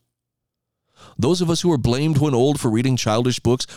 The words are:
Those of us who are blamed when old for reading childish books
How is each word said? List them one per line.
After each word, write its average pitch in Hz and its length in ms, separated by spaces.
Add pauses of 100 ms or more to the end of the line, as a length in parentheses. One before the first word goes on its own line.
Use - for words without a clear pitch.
(1160)
Those 170 240
of 165 80
us 165 120
who 175 100
are 147 60
blamed 135 400
when 147 160
old 139 260
for 123 120
reading 123 240
childish 120 440
books 123 380